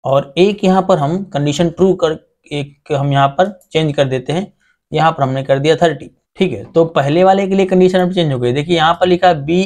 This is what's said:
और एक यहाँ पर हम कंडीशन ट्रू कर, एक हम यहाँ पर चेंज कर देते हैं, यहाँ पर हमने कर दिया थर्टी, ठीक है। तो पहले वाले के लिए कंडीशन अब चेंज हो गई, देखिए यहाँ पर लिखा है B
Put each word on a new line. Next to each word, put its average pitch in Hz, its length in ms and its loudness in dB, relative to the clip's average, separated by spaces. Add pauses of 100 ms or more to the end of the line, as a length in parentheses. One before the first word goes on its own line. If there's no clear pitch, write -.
और 139 340 -2
एक 202 260 2
यहाँ 185 240 2
पर 185 100 2
हम 160 260 -2
कंडीशन 147 460 -2
ट्रू 185 240 0
कर, 156 240 -2 (320)
एक 147 420 -10
हम 143 200 -2
यहाँ 139 180 2
पर 190 280 -2 (140)
चेंज 156 240 0
कर 143 100 2
देते 131 260 -6
हैं, 190 200 -6 (400)
यहाँ 156 200 2
पर 143 100 -4
हमने 135 220 -2
कर 139 140 0
दिया 151 180 2
थर्टी, 160 340 -2 (280)
ठीक 185 140 0
है। 101 140 -10
तो 165 260 2
पहले 156 320 2
वाले 196 240 2
के 190 60 -2
लिए 190 120 2
कंडीशन 185 320 2
अब 180 140 0
चेंज 165 200 0
हो 127 60 -4
गई, 123 140 -2
देखिए 156 240 -2
यहाँ 160 180 2
पर 185 120 0
लिखा 180 220 2
है 147 180 0
B 180 200 0